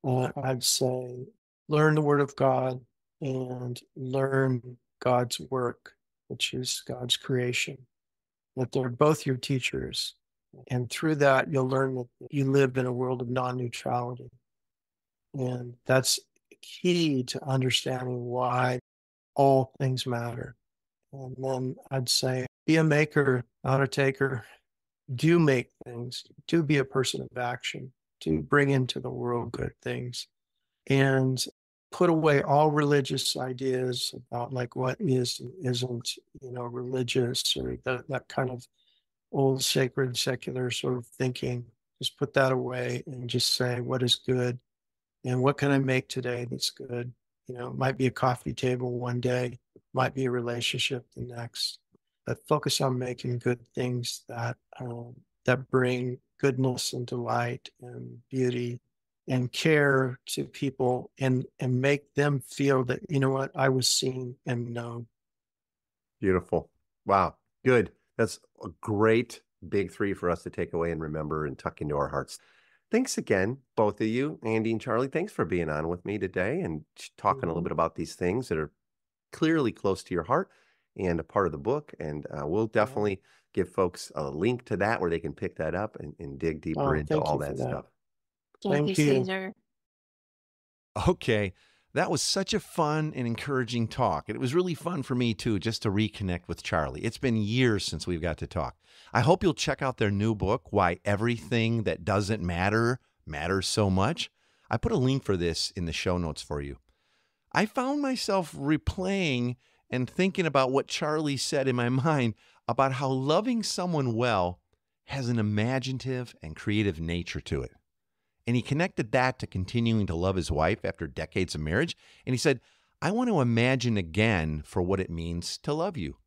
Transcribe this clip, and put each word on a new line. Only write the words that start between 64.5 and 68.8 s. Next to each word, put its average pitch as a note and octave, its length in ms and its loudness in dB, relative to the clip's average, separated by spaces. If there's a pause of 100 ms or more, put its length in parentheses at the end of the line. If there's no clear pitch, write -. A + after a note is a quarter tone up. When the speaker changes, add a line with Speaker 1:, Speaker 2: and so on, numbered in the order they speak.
Speaker 1:
known. A#2 340 -8 (1120)
Speaker 2:
Beautiful. F2+ 500 2 (360)
Wow. G2 300 4 (300)
Good. B2 260 4 (260)
That's A#2 220 0 (240)
a G#2+ 40 -10 (140)